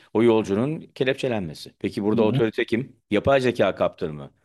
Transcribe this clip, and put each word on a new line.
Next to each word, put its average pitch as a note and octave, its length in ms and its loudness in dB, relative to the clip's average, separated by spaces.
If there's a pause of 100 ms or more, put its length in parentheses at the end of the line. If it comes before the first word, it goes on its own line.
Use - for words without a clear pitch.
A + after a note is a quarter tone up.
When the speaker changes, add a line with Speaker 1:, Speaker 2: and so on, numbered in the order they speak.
(140)
Speaker 1:
o G#2+ 80 4
yolcunun A2 580 2
kelepçelenmesi. A#2+ 960 -6
Peki G2+ 260 -6
burada A2 180 2
Speaker 2:
Hı A2 40 4
hı. - 20 4
Speaker 1:
otorite A#2 360 0
kim? A#2 280 -4 (180)
Yapay C3+ 300 2
zeka A2+ 340 0
kaptanı F2 380 -4
mı? C#2+ 180 -14 (140)